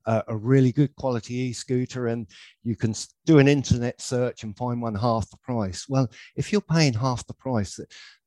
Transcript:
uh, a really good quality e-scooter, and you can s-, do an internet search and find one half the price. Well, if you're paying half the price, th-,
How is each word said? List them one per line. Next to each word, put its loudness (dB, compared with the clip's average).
uh, 2
a -6
really 4
good 0
quality -6
e-scooter, -4
and -4
you -2
can -4
s-, -10
do 8
an 8
internet 0
search -4
and -12
find -6
one -4
half 0
the -20
price. -6
Well, 0
if -6
you're 0
paying 2
half -4
the -14
price, -4
th-, -14